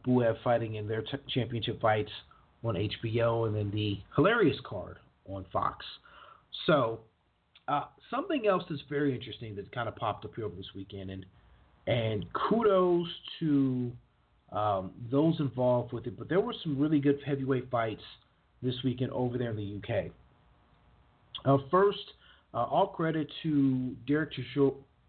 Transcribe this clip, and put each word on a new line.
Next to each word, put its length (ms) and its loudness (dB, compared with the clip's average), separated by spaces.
Buev 380 4
fighting 320 0
in 120 -6
their 140 -2
t-, 160 -6
championship 480 -2
fights 300 2
on 120 -2
H 180 -2
B 180 0
O, 220 2
and 120 0
then 160 -2
the 280 -2
hilarious 460 4
card 360 -10
on 240 -8
Fox. 320 -2
So, 360 4
uh, 180 0
something 380 0
else 220 4
that's 200 -6
very 240 2
interesting 440 -8
that 140 -10
kinda 200 -4
popped 340 -4
up 100 -12
here 100 -4
over 100 -6
this 180 -14
weekend, 380 -10
and, 140 -10
and 460 0
kudos 720 4
to, 520 2
um, 400 0
those 280 4
involved 520 2
with 160 -6
it, 100 -10
but 120 -10
there 100 2
were 140 0
some 160 -2
really 200 4
good 260 4
heavyweight 460 -2
fights 320 -2
this 220 -2
weekend 280 0
over 260 -2
there 120 -2
in 60 -4
the 80 -4
U 220 -8
K. 260 -2
Uh, 140 6
first, 420 4
uh, 100 0
all 240 2
credit 400 -2
to 540 2
Derek 240 0
Chisora, 440 2